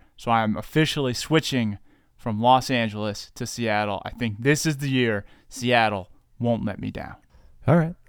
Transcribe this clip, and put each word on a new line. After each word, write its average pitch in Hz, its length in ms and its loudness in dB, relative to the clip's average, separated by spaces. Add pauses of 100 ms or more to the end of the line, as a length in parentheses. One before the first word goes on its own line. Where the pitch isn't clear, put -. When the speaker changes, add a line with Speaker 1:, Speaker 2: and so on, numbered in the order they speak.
(180)
Speaker 1:
So - 140 -4
I'm 110 260 2
officially 139 560 0
switching 120 640 0 (400)
from 110 240 -4
Los 127 280 4
Angeles 107 640 -4
to 120 120 -8
Seattle. 107 580 -2
I - 60 -10
think 113 300 -6
this 143 240 2
is 151 120 0
the 139 120 -4
year 117 360 0 (240)
Seattle 113 600 2 (300)
won't 117 260 0
let - 140 -6
me 104 120 -8
down. - 240 -10 (520)
Speaker 2:
All 156 100 6
right. 165 180 0 (140)